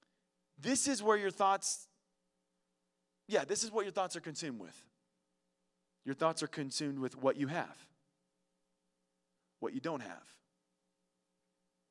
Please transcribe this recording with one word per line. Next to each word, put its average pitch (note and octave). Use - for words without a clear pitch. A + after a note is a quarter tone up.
this B3
is B3+
where G#3+
your G3+
thoughts, G3
yeah, F#3+
this G#3
is A3
what G#3+
your G3
thoughts F#3
are E3+
consumed D3
with. F2
Your C3+
thoughts D#3+
are D#3
consumed C#3+
with C3
what C3+
you C#3
have, C#3
what G2+
you C3
don't C#3+
have, F2+